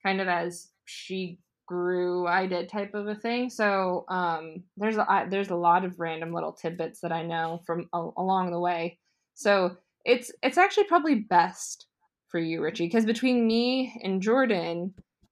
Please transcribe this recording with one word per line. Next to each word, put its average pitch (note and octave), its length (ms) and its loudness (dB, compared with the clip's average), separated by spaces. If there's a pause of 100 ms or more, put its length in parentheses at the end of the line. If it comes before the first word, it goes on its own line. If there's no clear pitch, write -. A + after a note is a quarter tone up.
kind F#3+ 180 0
of F#3+ 80 -2
as F3 400 -2 (160)
she F#3 540 -10 (280)
grew, F3+ 600 0
I F#3+ 220 2
did F3 200 -4
type G3+ 260 -6
of G#3 120 -6
a G#3 80 -4
thing. A#3+ 360 -4
So, F#3+ 580 0
um, E3+ 560 -4 (120)
there's G#3+ 200 -2
a, - 140 0
I, G3 160 2
there's G3 240 -2
a F3 60 -2
lot F3 280 4
of F3+ 160 -6
random E3 320 -6
little E3 200 -4
tidbits E3+ 480 -8
that E3+ 120 -4
I E3 100 -2
know E3 420 -4
from E3+ 280 -4
a-, E3+ 240 -4
along F#3 340 0
the F3 100 -2
way. F3 380 -2 (360)
So F#3 420 2 (280)
it's, A#3+ 280 2 (100)
it's C4 160 2
actually G4+ 260 6
probably D#4+ 300 2
best F3+ 720 0 (420)
for E3+ 120 -2
you, E3 220 -2
Richie, E3+ 260 -2
'cause A3+ 160 2
between A#3 420 2
me A#3+ 560 0
and F#3+ 180 0
Jordan, F#3+ 720 2 (400)